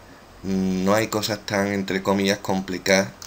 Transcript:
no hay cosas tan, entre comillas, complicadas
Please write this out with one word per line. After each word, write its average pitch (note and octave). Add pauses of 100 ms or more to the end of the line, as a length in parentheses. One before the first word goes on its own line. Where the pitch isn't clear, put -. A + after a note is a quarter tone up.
(440)
no F#2+
hay A2
cosas G#2+
tan, G2+
entre G2
comillas, G2
complicadas F#2+ (180)